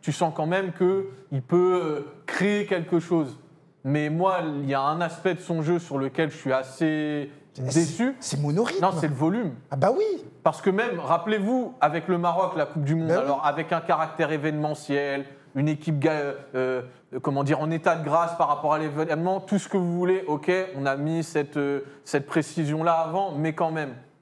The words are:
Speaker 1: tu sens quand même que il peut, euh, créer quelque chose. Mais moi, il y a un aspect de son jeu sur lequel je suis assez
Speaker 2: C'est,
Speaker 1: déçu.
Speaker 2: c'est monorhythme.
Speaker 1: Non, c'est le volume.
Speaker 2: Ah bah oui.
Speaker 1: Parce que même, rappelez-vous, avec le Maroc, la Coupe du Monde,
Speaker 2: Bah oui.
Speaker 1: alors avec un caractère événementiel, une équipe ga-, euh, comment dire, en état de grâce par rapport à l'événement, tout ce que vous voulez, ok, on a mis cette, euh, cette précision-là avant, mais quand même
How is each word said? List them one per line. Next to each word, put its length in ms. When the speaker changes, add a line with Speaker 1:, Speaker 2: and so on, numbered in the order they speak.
Speaker 1:
tu 100
sens 240
quand 100
même 260
que 340
il 100
peut, 400
euh, 180
créer 400
quelque 340
chose. 380
Mais 260
moi, 280
il 60
y 60
a 80
un 180
aspect 340
de 60
son 220
jeu 160
sur 180
lequel 340
je 60
suis 160
assez 760
Speaker 2:
C'est, 80
Speaker 1:
déçu. 580
Speaker 2:
c'est 200
monorhythme. 420
Speaker 1:
Non, 100
c'est 160
le 60
volume. 380
Speaker 2:
Ah 60
bah 200
oui. 80
Speaker 1:
Parce 180
que 100
même, 280
rappelez-vous, 840
avec 280
le 100
Maroc, 380
la 100
Coupe 180
du 120
Monde, 120
Speaker 2:
Bah 100
oui. 60
Speaker 1:
alors 220
avec 260
un 80
caractère 520
événementiel, 920
une 140
équipe 300
ga-, 360
euh, 280
comment 220
dire, 160
en 100
état 260
de 80
grâce 320
par 120
rapport 260
à 40
l'événement, 640
tout 180
ce 100
que 100
vous 180
voulez, 300
ok, 240
on 80
a 120
mis 280
cette, 320
euh, 240
cette 220
précision-là 680
avant, 400
mais 220
quand 160
même 240